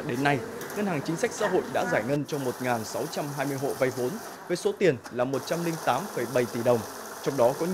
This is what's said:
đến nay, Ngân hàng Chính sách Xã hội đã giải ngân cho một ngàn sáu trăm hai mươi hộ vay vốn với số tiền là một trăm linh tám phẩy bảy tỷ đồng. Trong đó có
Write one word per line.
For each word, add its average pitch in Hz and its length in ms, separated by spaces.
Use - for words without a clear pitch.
đến 123 140
nay, 143 160
Ngân 208 100
hàng 160 180
Chính 160 120
sách 226 160
Xã 208 160
hội 175 140
đã 147 200
giải 120 160
ngân 143 160
cho 147 140
một 127 240
ngàn 120 220
sáu 110 260
trăm 170 140
hai 139 100
mươi 139 160
hộ 131 160
vay 131 120
vốn 123 200
với 175 80
số 202 160
tiền 170 240
là 123 120
một 131 220
trăm 170 180
linh 165 100
tám 135 180
phẩy 120 200
bảy 127 100
tỷ 120 100
đồng. 120 140
Trong 139 140
đó 123 240
có 165 140